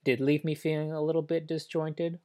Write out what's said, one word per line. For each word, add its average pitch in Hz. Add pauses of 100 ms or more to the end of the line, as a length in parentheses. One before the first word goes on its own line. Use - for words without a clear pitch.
did 127
leave 147
me 156
feeling 156
a 156
little 160
bit 156
disjointed, 160